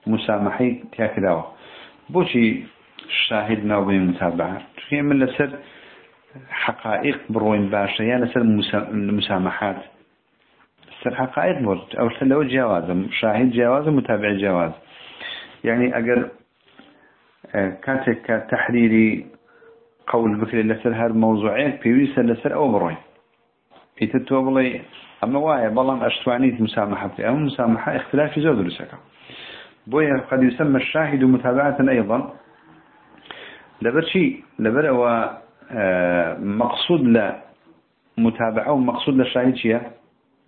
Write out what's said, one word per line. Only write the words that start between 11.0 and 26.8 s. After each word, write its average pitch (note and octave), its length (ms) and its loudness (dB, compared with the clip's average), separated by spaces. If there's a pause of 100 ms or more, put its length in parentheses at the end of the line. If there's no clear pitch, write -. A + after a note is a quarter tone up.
حقائق D3+ 500 -2
بڕۆ. F#2+ 140 0 (200)
ئەو A#2 120 2
شتە C3+ 200 -4
لەوە D3 220 4
جیاوازە. F#2+ 420 0 (260)
شاهید A#2 320 2
جیاوازە، B2 360 2
متابع G#2 460 0
جیاوازە. F2+ 440 0 (840)
یعنی، A#2+ 280 2
ئەگەر، A#2+ 280 0 (1300)
ئە، G#2 100 -2 (220)
کاتێک C3+ 420 0
کە A2+ 100 0 (140)
تەحریری A2+ 760 2 (840)
قەول A2+ 340 2
بکرێت A2+ 320 0
لەسەر A2+ 280 -2
هەر A#2 120 0
مەوزوعێک، A2 680 2
پێویستە C3 480 2
لەسەر A#2 260 -2
ئەوە D3 180 2
بڕۆین. E2+ 260 -2 (1000)
ئیتر A2+ 180 0
تۆ C3+ 280 -2
بڵێ، C3 200 2 (540)
«ئەمە C3 240 -2
وایە، C3 320 0
بەڵام C3 280 0
ئەشتوانیت B2 600 0
موسامەحە G2+ 440 -2